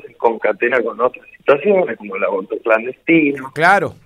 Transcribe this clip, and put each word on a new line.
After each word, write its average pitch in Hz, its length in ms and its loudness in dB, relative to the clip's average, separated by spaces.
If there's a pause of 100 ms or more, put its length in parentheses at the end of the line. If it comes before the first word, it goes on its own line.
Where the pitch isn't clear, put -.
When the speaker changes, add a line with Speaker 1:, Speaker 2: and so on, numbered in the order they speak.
Speaker 1:
se - 80 -20
concatena 117 680 -2
con 110 180 -8
otras 127 260 -4 (120)
situaciones, 156 580 2
como 101 200 -14
el 98 80 -4
aborto 98 380 -4
clandestino. 131 920 0
Speaker 2:
Claro, 160 400 2 (120)